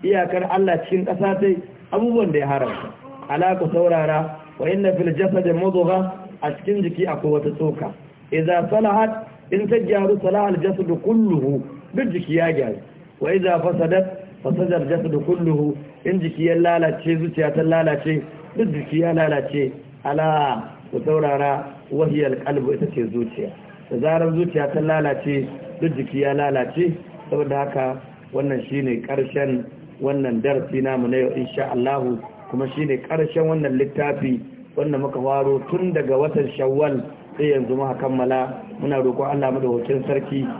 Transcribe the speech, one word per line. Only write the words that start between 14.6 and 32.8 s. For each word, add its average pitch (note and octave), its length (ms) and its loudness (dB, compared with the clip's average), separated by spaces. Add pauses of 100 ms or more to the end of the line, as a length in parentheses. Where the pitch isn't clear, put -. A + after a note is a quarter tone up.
al D3 120 0
jasadu D#3 380 0
kulluhu, D#3 500 2 (300)
in F#3 160 2
jiki D#3+ 240 -2
ya E3+ 100 4
lalace, E3 640 2
zuciya D#3+ 360 0
ta D#3+ 100 2
lalace, D#3 580 2 (340)
duk A3 140 2
jiki D3+ 320 -2
ya E3+ 120 2
lalace. C#3+ 580 2 (340)
Ala C#3+ 640 0 (220)
ku B2 120 -4
saurara, C#3+ 640 0 (240)
wa D3+ 180 0
hiya D3 200 2
al B2+ 80 0 (100)
qalbu, C#3 280 0
ita - 200 0
ce A#2 160 -2
zuciya. A2 400 -4 (400)
Da B2+ 80 -4
zarar E3 360 2
zuciya D#3+ 400 0
ta D#3 60 0
lalace, D3 680 0 (340)
duk E3 140 0
jiki C3+ 260 -4
ya C#3 120 2
lalace. C#3+ 600 0 (360)
Saboda C#3+ 280 0
haka C3 440 -2 (320)
wannan C3+ 360 -2
shine C3 360 -2
ƙarshen C3+ 600 -2 (360)
wannan C3+ 400 0
darasi C3+ 400 0
namu C3 260 0
na B2+ 100 0
yau B2+ 180 2
insha C3 360 -4
Allahu, B2+ 460 0 (320)
kuma C3 260 -2
shine C#3+ 220 0 (120)